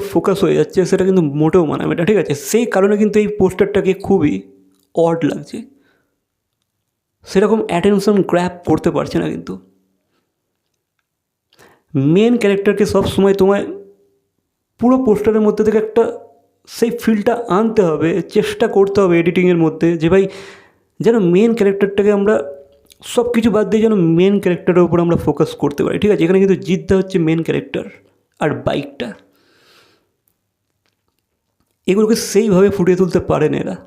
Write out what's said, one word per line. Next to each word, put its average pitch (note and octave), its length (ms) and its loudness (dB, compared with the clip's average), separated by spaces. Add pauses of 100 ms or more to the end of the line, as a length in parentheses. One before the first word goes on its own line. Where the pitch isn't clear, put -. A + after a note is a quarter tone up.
(140)
focus F3 220 0
হয়ে D#3 200 0
যাচ্ছে, D3+ 300 0
সেটা F#3 200 0
কিন্তু F#3+ 160 2
মোটেও D#3 440 2
মানাবে C#3+ 300 -4
না, E3+ 100 -2
ঠিক G#3+ 120 2
আছে? D3+ 180 -2
সেই A3+ 300 -2
কারণে G3+ 320 0
কিন্তু G#3 220 2
এই G#3 80 2
পোস্টারটাকে F#3+ 680 0
খুবই D3+ 480 -2 (540)
অড E3 300 0
লাগছে, F#3+ 500 -8 (1500)
সেরকম G#3 420 0
অ্যাটেনশন G3+ 540 0
গ্র্যাব F3 300 -2 (140)
করতে D#3+ 260 0
পারছে C#3+ 280 -4
না। - 100 -4
কিন্তু F#3 300 -10 (2250)
মেন F#3+ 420 2
ক্যারেক্টারকে G3+ 480 0
সব F#3+ 200 0
সময় F#3+ 280 2
তোমায় G3 340 0 (1120)
পুরো B3+ 260 2
পোস্টারের G#3+ 360 2
মধ্যে G#3+ 220 2
থেকে G#3+ 140 2
একটা - 420 -2 (480)
সেই A#3 240 -2
ফিলটা A3 580 -2
আনতে A3 320 0
হবে, E3 400 0
চেষ্টা - 460 -2
করতে G3 340 0
হবে F3 180 2
এডিটিংয়ের F3+ 380 0
মধ্যে, E3 400 0
যে D#3+ 120 0
ভাই F#3+ 180 2 (720)
যেন A3 200 2
মেন G3 360 2
ক্যারেক্টারটাকে G3 560 0
আমরা G3+ 320 0 (600)
সব A#3+ 280 0
কিছু A#3 200 2
বাদ G3+ 180 0
দিয়ে A3 140 0
যেন A3+ 100 2
মেন F#3 460 2
ক্যারেক্টারের F3+ 440 2
উপর E3+ 160 0
আমরা E3+ 160 2
ফোকাস D#3 400 -2
করতে - 280 -4
পারি, - 160 -4
ঠিক G#3 120 2
আছে? E3+ 120 0
এখানে F#3 160 2
কিন্তু G3 160 4
জিদ্দা D#3+ 420 -2
হচ্ছে F#3 220 -2
মেন D#3+ 240 0
ক্যারেক্টার - 400 -6 (560)
আর - 260 -2
বাইকটা, D3 480 -6 (2750)
এগুলোকে G#3+ 280 2
সেইভাবে G3+ 540 2
ফুটিয়ে F3+ 280 0
তুলতে F#3 220 0
পারেন D3+ 340 -2
এরা F3+ 220 -6 (120)